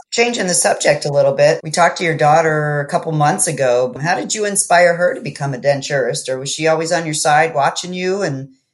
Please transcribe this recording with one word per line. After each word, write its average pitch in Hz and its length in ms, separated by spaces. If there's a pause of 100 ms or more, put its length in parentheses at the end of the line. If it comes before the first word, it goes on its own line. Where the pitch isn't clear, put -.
(120)
Changing 233 360
the 180 60
subject 160 500
a 147 80
little 139 220
bit, 147 280
we 156 100
talked 180 260
to 180 80
your 156 100
daughter 151 640
a 143 100
couple 170 220
months 147 360
ago. 127 520
How 170 160
did - 180
you 208 120
inspire 175 500
her 180 200
to - 40
become 143 340
a 123 40
denturist, 131 720
or 131 80
was 139 160
she 156 140
always 160 240
on 170 120
your 151 120
side 160 380
watching 165 400
you? 185 280
And 135 320 (200)